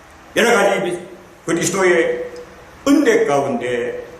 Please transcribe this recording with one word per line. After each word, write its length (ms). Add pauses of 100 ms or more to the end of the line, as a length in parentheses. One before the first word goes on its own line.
(360)
여러 160
가지 460 (480)
그리스도의 760 (640)
은혜 380
가운데 760 (160)